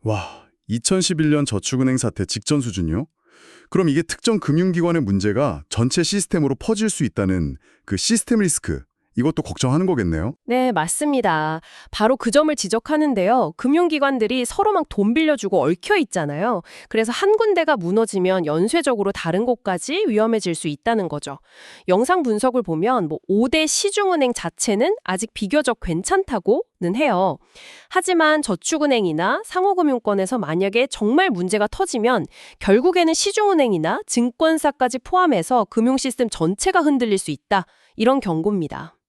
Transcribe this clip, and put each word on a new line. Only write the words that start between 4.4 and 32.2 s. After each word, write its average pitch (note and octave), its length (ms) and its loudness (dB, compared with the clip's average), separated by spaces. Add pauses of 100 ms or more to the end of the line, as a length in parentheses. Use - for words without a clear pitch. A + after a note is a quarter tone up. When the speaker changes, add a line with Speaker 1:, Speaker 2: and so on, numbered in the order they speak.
Speaker 1:
문제가 G2+ 680 0
전체 C3 340 0
시스템으로 D#3+ 520 -2
퍼질 A3 340 -2
수 - 140 -4
있다는 F#2 520 -2 (300)
그 G2 120 -4
시스템 A3+ 420 0
리스크, A#2 420 -2 (340)
이것도 D3 280 0
걱정하는 C#3+ 420 0
거겠네요? G2 480 -2 (140)
Speaker 2:
네, B3+ 240 0
맞습니다. E3+ 920 -2 (300)
바로 A#3 260 2
그 A#3 140 -4
점을 D4+ 240 4
지적하는데요. A3+ 1040 0
금융기관들이 C4+ 840 0
서로 - 280 0
막 F#4 180 0
돈 G#3 240 0
빌려주고 B3+ 480 0
얽혀 E3 360 0
있잖아요. F3+ 640 -2 (280)
그래서 A3 220 0
한 G4 260 2
군데가 F4 400 2
무너지면 F#3 680 0
연쇄적으로 G3+ 640 0
다른 F3+ 340 -2
곳까지 B3 640 -2
위험해질 G#3+ 480 0
수 E3+ 120 -6
있다는 F#3+ 420 -2
거죠. D3 280 -10 (500)
영상 B3+ 360 4
분석을 A#3+ 400 0
보면 F#3 440 0
뭐 D#3 200 -6
오 A3 220 2
대 D#4 180 2
시중은행 F4+ 680 0
자체는 A#3 720 -2
아직 F#3+ 320 -6
비교적 B3 440 -2
괜찮다고는 G3 1160 -2
해요. F#3+ 420 0 (520)
하지만 D#4+ 520 2
저축은행이나 A#3 1040 0
상호금융권에서 C4 960 0
만약에 G3 480 0
정말 C#4 420 2
문제가 G3+ 380 0
터지면 A#3+ 580 0 (320)